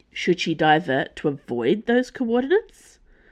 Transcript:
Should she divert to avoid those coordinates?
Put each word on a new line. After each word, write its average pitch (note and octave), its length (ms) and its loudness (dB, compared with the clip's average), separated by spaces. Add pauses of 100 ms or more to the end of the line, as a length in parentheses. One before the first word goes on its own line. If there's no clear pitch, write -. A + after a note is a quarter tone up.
(120)
Should F3+ 260 0
she E3 160 -2
divert D#3 600 2
to - 100 -4
avoid C#3 600 -2
those B3 260 0
coordinates? C4+ 880 -2 (320)